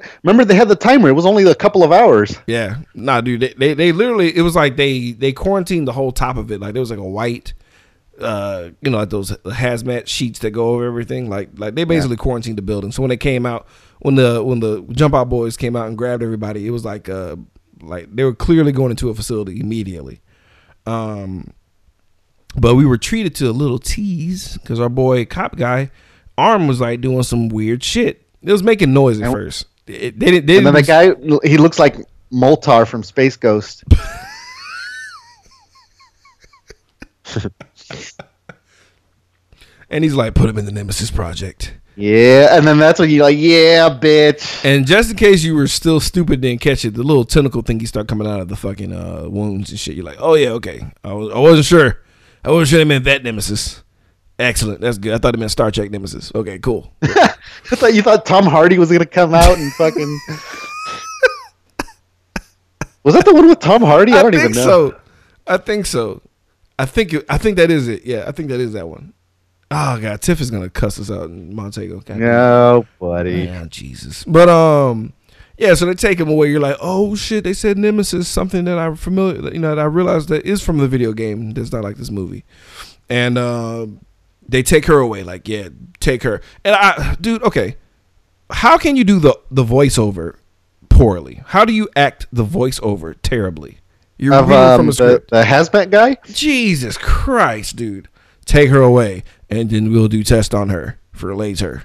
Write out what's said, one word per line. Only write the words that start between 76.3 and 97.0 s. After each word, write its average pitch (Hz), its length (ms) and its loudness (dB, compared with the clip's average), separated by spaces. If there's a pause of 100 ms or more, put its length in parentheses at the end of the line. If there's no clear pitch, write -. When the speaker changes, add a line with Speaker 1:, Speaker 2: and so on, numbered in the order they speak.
Speaker 2:
You're 151 100 0
like, 139 200 -2
"Oh, 196 340 -2
shit, 208 300 -6
they 180 80 -4
said 202 260 -2
Nemesis, 202 480 -2
something 185 380 -4
that 175 140 -2
I'm 160 180 -6
familiar, 185 560 -4
you 165 80 -10
know, 156 140 -2
that 156 60 -4
I 151 40 -2
realized 165 460 -2
that 156 160 -4
is 202 160 -4
from 165 160 -2
the 139 100 0
video 120 240 -2
game 110 400 -8
that's 117 200 -10
not 113 120 -8
like 101 120 -12
this 117 140 -14
movie." 92 340 -12 (640)
And, 123 300 -2
uh, 117 480 -8 (640)
they 127 140 0
take 151 240 2
her 151 120 4
away. 110 240 -2
Like, 90 240 -16
"Yeah, 104 220 -10 (320)
take 127 240 -2
her." 107 160 -4 (240)
And 202 100 2
I, 185 460 0
dude, 220 220 -4
okay. 123 340 -2 (720)
How 277 280 2
can 285 180 0
you 247 80 2
do 196 140 4
the, 143 200 2 (120)
the 131 140 0
voiceover 110 720 -2 (540)
poorly? 90 560 4
How 202 180 4
do 226 80 0
you 214 240 -2
act 143 360 0
the 117 120 -2
voiceover 104 800 -6
terribly? 92 560 -6 (400)
You're 139 160 0
Speaker 1:
Of, 131 140 6
Speaker 2:
reading 135 140 8 (140)
from 123 40 6
Speaker 1:
um, 120 100 4
Speaker 2:
a - 20 0
script. 123 380 2
Speaker 1:
the, 117 80 4
the 113 60 6
hazmat 165 460 2
guy? 233 260 4 (160)
Speaker 2:
Jesus 214 640 -2
Christ, - 800 -2